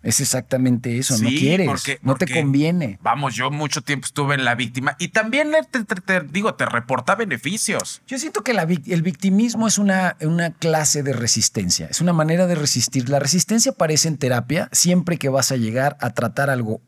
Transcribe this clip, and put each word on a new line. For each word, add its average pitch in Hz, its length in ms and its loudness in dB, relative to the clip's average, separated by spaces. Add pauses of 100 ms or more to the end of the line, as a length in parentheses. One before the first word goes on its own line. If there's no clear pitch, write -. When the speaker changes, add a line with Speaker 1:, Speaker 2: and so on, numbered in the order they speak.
Speaker 1:
Es 113 200 0
exactamente 123 760 0
eso, 127 220 0
no 110 100 2
Speaker 2:
Sí, 135 120 2
Speaker 1:
quieres, 165 260 4
Speaker 2:
porque, - 360 -4
Speaker 1:
no 131 120 2
te 170 120 0
Speaker 2:
porque, 127 140 0
Speaker 1:
conviene. 143 640 2
Speaker 2:
vamos, 123 320 -2
yo 127 160 -2
mucho 147 320 -4
tiempo 139 240 -6
estuve 143 300 0
en 131 80 -2
la 120 100 2
víctima 127 460 -4
y 175 80 -4
también, 247 480 0
eh, - 20 6 (100)
te, 233 160 -2
te, 208 120 -4
te 185 240 0
digo, 170 340 -4
te 131 120 -2
reporta 120 500 0
beneficios. 185 880 -4
Speaker 1:
Yo 269 100 -8
siento 311 280 -6
que 247 100 0
la 180 100 0
vic-, 160 280 -2
el 170 100 2
victimismo 202 640 2
es 190 100 2
una, 190 440 2
una 165 320 0
clase 156 500 0
de 135 100 -2
resistencia, 110 760 0
es - 100 -4
una 175 120 2
manera 165 340 2
de 175 80 2
resistir. 131 540 0
La 139 100 2
resistencia 175 540 2
aparece 156 340 0
en 156 120 -2
terapia 123 520 0
siempre 180 480 2
que 139 120 -2
vas 131 200 2
a 135 60 -2
llegar 123 440 0
a 123 100 -2
tratar 139 380 -2
algo 120 400 -2